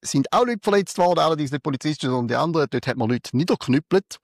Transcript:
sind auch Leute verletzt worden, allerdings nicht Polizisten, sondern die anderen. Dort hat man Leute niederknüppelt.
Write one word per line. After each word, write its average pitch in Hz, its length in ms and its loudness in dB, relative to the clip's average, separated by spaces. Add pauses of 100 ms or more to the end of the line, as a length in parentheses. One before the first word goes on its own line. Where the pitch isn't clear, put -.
sind - 300 -2
auch 226 120 4
Leute 240 180 -2
verletzt 202 360 0
worden, 175 220 4
allerdings 151 300 0
nicht 143 120 -6
Polizisten, 147 460 -4
sondern 127 200 0
die 120 80 -2
anderen. 156 320 0
Dort 123 180 -4
hat 120 120 -2
man 113 100 0
Leute 120 260 -4
niederknüppelt. 160 880 0